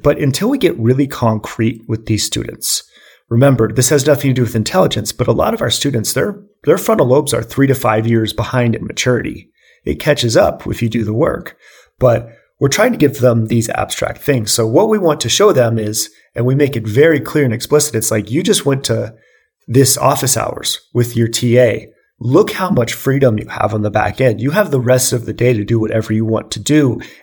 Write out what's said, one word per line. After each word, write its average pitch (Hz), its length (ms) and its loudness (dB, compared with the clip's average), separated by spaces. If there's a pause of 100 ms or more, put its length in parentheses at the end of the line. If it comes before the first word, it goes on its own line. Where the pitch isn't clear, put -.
But 147 140 2
until 147 320 0
we 277 80 0
get 165 200 0
really 131 300 2
concrete 113 800 -2
with 110 200 -6
these 107 180 -2
students, - 580 -6 (460)
remember, 117 420 4
this 123 160 2
has 139 180 2
nothing 139 260 2
to - 20 2
do 123 80 0
with 110 140 -2
intelligence, 110 580 0
but - 140 -4
a 131 40 4
lot 214 220 0
of 226 80 -4
our - 80 0
students, 120 420 -2
their, - 320 -4 (220)
their 165 120 4
frontal 190 300 0
lobes 143 260 2
are 113 80 0
three 135 260 0
to 135 60 4
five 110 320 0
years 113 280 0
behind 117 420 -2
in - 100 -8
maturity. - 640 -4 (360)
It 147 160 -4
catches 127 340 0
up - 320 2
if - 140 -6
you 117 80 0
do 113 160 -2
the 107 80 -2
work, 165 440 -4 (420)
but 123 300 2 (300)
we're 135 80 2
trying 214 240 2
to - 60 -4
give - 220 2
them 117 280 2
these 113 220 0
abstract - 520 -6
things. 120 300 -2
So 113 160 0
what 175 220 2
we 214 80 2
want 156 240 0
to 120 80 -4
show 196 240 4
them 113 260 2
is, 104 340 -6 (220)
and 117 100 -2
we 131 80 2
make 139 220 2
it 113 100 -4
very 147 360 4
clear 147 240 -2
and 117 80 0
explicit, 147 420 0
it's 110 160 -2
like, 104 180 -2
you 147 140 -2
just 196 220 0
went 135 180 -2
to 110 320 -4 (520)
this 131 300 4
office 135 380 0
hours - 460 -6 (120)
with 117 220 -2
your 113 140 2
T 117 280 0
A. 117 300 2 (360)
Look 160 280 2
how 185 180 -4
much 117 240 0
freedom 131 460 0
you 104 80 -10
have - 260 -4
on 107 80 -2
the 104 80 -2
back 104 320 -2
end. 113 180 2
You 127 120 -2
have 202 180 0
the 139 100 0
rest 123 320 2
of 120 140 -2
the 110 80 -6
day 123 200 2
to 104 120 -2
do 113 140 0
whatever 110 340 -2
you 110 100 0
want 110 280 -2
to - 80 -8
do. 131 420 2 (220)